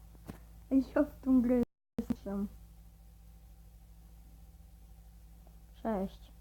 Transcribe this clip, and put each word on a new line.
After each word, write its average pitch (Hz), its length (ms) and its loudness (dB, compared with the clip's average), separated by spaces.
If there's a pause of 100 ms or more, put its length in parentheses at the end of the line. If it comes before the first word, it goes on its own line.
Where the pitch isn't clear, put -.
(720)
Ej, 269 120 4 (120)
ja 294 80 4
w - 180 -8
tą 262 200 4
grę 247 200 4 (480)
jestem. 202 380 -6 (3250)
Sześć. 196 580 -6